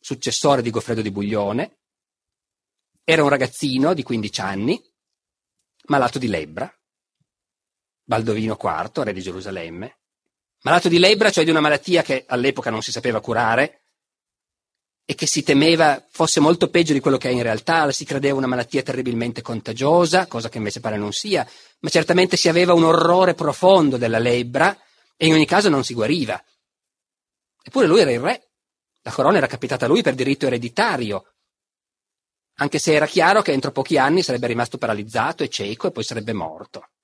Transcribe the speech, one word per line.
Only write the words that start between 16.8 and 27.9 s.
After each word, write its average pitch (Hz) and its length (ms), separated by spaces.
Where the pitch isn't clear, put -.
di 139 80
quello 135 160
che 123 140
è - 20
in 123 100
realtà, 143 500
si - 120
credeva 139 320
una 135 100
malattia 127 360
terribilmente 120 580
contagiosa, 151 840
cosa 113 240
che - 80
invece 107 220
pare 107 180
non 104 140
sia, 180 380
ma - 100
certamente 175 480
si - 140
aveva 175 240
un 165 100
orrore 175 480
profondo 160 640
della 113 220
lebbra 123 600
e 165 100
in 160 60
ogni 156 140
caso 196 240
non 139 120
si 120 120
guariva. 117 440
Eppure 247 240
lui 165 140